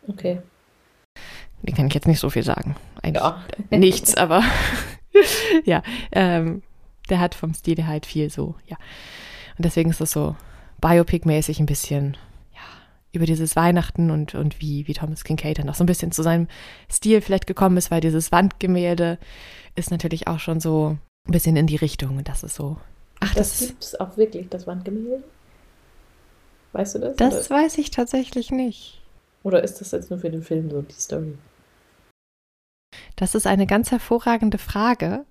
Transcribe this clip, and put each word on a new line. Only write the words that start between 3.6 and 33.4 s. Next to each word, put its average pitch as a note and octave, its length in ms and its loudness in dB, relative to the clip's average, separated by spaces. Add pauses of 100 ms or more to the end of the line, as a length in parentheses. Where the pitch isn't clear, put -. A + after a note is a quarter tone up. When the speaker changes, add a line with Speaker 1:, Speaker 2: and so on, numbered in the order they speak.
Speaker 2:
nichts, F#3+ 460 6
aber F3 280 4 (680)
<laughs> G4+ 560 4
ja, E3 180 2 (280)
ähm, F3 520 2 (460)
der F3+ 100 4
hat F3 160 2
vom D#3+ 180 -4
Stil D#3+ 340 -2
halt D3+ 180 -4
viel D3+ 240 -4
so, D3 260 -6 (100)
ja. - 120 -16 (800)
Und E3+ 80 -2
deswegen E3 240 2
ist E3 120 0
das D3+ 100 -2
so D3+ 240 -2 (460)
Biopic-mäßig E3 800 4
ein D#3 60 4
bisschen, C#3+ 500 -2 (380)
ja, - 60 -20 (520)
über E3 140 0
dieses D#3+ 300 0
Weihnachten E3+ 560 4
und, D3+ 240 -2
und - 260 -2
wie, D3 260 -4
wie D3+ 60 -2
Thomas D3+ 300 -6
Kinkade D#3 320 -2
dann C#3+ 140 -4
auch C3 60 -6
so - 80 2
ein F3+ 40 4
bisschen E3+ 240 0
zu E3 120 -4
seinem E3+ 240 2 (440)
Stil G#3+ 300 4
vielleicht F#3+ 260 0
gekommen F#3+ 300 4
ist, F3 120 -2
weil E3 120 2
dieses D#3+ 300 0
Wandgemälde F3 840 2 (580)
ist - 140 -4
natürlich E3 380 -4
auch E3 120 -2
schon E3 200 -2
so D#3 380 0 (300)
ein - 40 -2
bisschen E3 260 4
in D3+ 100 6
die D3+ 80 0
Richtung. C#3 420 -4
Und C#3 120 -8
das - 140 -4
ist - 120 -10
so, C#3+ 220 -8 (420)
ach, G3 140 0
Speaker 1:
Das G3 160 2
Speaker 2:
das - 120 -4
ist B3 80 -2
Speaker 1:
gibt's - 260 -14
auch F#3 220 -8
wirklich, G3 320 0
das F3+ 180 -10
Wandgemälde? G#3+ 560 -6 (1500)
Weißt G3 220 -4
du - 40 -4
das, B3+ 180 -4
Speaker 2:
Das - 320 2
Speaker 1:
oder? C#4 140 4
Speaker 2:
weiß D#4+ 160 0
ich D4 120 -2
tatsächlich B3 600 -4
nicht. C4 500 -6 (420)
Speaker 1:
Oder F#3 200 4
ist - 180 -6
das G3 100 -12
jetzt F3 200 -6
nur F3+ 80 -6
für E3+ 100 -6
den D#3+ 140 -6
Film D#3+ 260 -4
so C#3+ 120 -6
die C#3+ 120 -12
Story? D3+ 440 -8 (1800)
Speaker 2:
Das - 200 -2
ist G#3+ 120 0